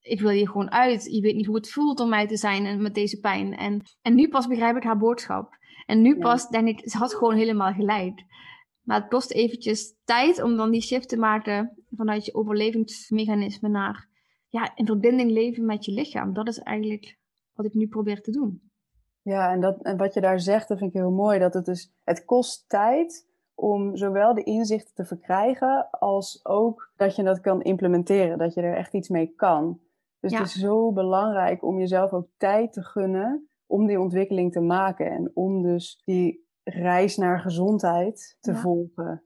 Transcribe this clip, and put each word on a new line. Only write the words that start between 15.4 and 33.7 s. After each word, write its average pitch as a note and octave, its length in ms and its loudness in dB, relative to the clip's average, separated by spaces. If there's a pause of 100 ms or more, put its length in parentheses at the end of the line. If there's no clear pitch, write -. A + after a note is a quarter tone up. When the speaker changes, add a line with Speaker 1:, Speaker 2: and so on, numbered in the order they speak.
Speaker 1:
met G#3 180 -2
je G3+ 80 -6
lichaam. G#3 400 -4
Dat G#3+ 160 -4
is A3+ 100 -8
eigenlijk G#3+ 600 -6 (340)
wat G#3+ 140 -6
ik G#3+ 80 -6
nu G#3+ 140 0
probeer G#3 340 -4
te - 80 -10
doen. A3 400 -6 (520)
Speaker 2:
Ja, G3 300 0
en F#3 80 0
dat, F#3+ 220 0
en G3 140 -4
wat G3 180 -2
je G3+ 60 0
daar F#3 200 2
zegt, G#3 280 0
dat G3 100 -2
vind F#3+ 160 -4
ik F#3+ 60 -2
heel F3+ 100 2
mooi. G3 280 2
Dat F3+ 160 2
het F3+ 100 -4
dus, F3+ 300 -8 (100)
het - 200 -2
kost B3 440 0
tijd B3+ 580 0 (280)
om G3+ 420 -2
zowel G3+ 380 2
de G#3 80 -2
inzichten G#3+ 520 -2
te F#3 100 -6
verkrijgen B3+ 840 0
als G3 540 -4
ook A3 520 0
dat G3 200 0
je G#3 60 -2
dat F#3+ 180 2
kan F#3+ 220 0
implementeren, F3+ 760 2
dat E3 160 -2
je F3 60 -4
er F3 160 -2
echt - 180 -8
iets F#3 140 -4
mee E3 280 0
kan. E3+ 440 0 (400)
Dus F#3+ 120 -2
Speaker 1:
Ja. A3+ 60 -2
Speaker 2:
het G3 80 -2
is F3 80 -10
zo G#3+ 380 0
belangrijk F#3+ 720 0
om F#3+ 140 -2
jezelf F#3 340 0
ook F3+ 240 -4
tijd G#3+ 360 0
te F#3+ 100 -10
gunnen G3+ 640 -4 (180)
om G#3 200 2